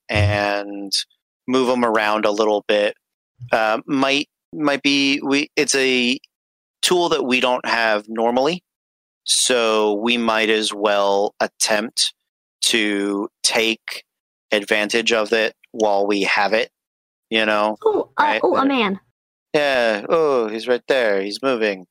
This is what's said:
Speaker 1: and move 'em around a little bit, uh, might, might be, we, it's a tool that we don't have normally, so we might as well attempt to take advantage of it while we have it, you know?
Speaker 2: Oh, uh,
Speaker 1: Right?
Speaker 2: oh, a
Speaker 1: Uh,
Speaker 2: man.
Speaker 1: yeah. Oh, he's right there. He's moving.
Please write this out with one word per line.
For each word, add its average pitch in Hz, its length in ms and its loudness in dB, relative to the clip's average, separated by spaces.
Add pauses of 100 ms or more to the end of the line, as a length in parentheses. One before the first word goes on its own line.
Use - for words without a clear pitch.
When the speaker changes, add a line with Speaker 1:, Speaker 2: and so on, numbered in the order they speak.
Speaker 1:
and 101 840 -2 (560)
move 131 200 2
'em 123 160 2
around 107 420 0
a 107 40 2
little 107 380 0
bit, 104 260 2 (560)
uh, 113 360 0
might, 139 420 0 (240)
might 147 300 -2
be, 139 420 2
we, 139 320 -2
it's 147 180 0
a 127 440 0 (640)
tool 175 260 2
that 160 160 0
we 123 160 0
don't 123 260 0
have 113 420 0
normally, 123 540 0 (640)
so 110 680 2
we 117 220 0
might 110 340 0
as 110 220 0
well 101 680 0
attempt - 720 -2 (500)
to 101 680 -2 (140)
take - 600 -2 (480)
advantage 107 600 0
of 110 200 0
it 113 220 0 (180)
while 104 340 0
we 101 160 0
have 98 300 0
it, 110 180 0 (600)
you 113 140 0
know? 107 400 0
Speaker 2:
Oh, 427 340 0
uh, - 40 2
Speaker 1:
Right? - 200 0
Speaker 2:
oh, 330 140 2
a - 40 0
Speaker 1:
Uh, 269 40 0
Speaker 2:
man. 226 360 -2 (540)
Speaker 1:
yeah. 123 540 0
Oh, 143 400 2
he's 113 200 -8
right 123 200 0
there. 113 320 2
He's 104 220 -6
moving. 110 480 0